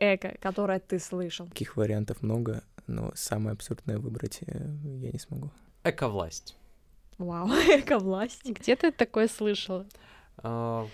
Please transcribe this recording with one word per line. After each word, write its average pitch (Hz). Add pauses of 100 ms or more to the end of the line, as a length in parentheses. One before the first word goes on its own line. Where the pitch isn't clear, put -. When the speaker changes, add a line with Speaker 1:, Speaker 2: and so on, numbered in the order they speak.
Speaker 1:
"эко", 190
которое 190
ты 185
слышал. 175
Speaker 2:
Таких -
вариантов 107
много, 113 (240)
но 110
самое 107
абсурдное 107
выбрать, 117
э, - (560)
я 123
не 147
смогу. 143 (340)
Speaker 3:
Эковласть. 104 (640)
Speaker 1:
Вау, 175
<laughs> 294
эковласть. 214
Speaker 4:
Где 240
ты 330
такое 220
слышала? 202 (520)
Speaker 3:
А, 113